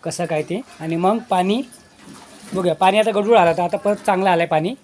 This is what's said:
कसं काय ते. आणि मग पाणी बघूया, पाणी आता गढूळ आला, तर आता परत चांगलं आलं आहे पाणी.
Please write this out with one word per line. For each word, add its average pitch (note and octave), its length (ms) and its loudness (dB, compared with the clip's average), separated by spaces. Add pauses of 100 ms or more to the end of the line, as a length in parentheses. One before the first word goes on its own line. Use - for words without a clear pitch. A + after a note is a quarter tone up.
कसं E3 220 -6
काय D#3 180 -4
ते. E3+ 180 -6 (180)
आणि D#3+ 160 -6
मग F#3 220 0
पाणी G#3 440 -2 (920)
बघूया, F3 220 0
पाणी G3 240 4
आता A3 120 2
गढूळ G#3 260 2
आला, E3+ 160 4
तर F3 80 -2
आता F3 160 -2
परत G3+ 180 -2
चांगलं G3 340 -2
आलं E3+ 120 2
आहे E3 60 -2
पाणी. E3 360 -2